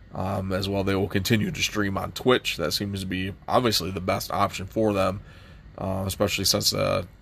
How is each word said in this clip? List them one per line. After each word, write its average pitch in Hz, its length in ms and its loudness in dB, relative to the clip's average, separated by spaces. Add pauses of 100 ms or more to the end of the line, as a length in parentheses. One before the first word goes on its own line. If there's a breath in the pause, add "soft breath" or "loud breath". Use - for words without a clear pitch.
(140 loud breath)
Um, 95 380 -2
as 95 160 0
well, 98 160 0
they 98 100 2
will 95 140 2
continue 104 420 2
to - 120 -2
stream 101 340 0
on - 160 -4
Twitch. - 460 2
That 87 160 0
seems 101 260 -2
to 95 60 -6
be 92 260 -2 (160)
obviously 104 420 2
the 92 120 -6
best 95 280 -2
option 95 360 -2
for 107 260 2
them, 95 280 0 (580 loud breath)
uh, 95 280 -2
especially 98 380 0
since 101 240 2
the 95 380 0 (160)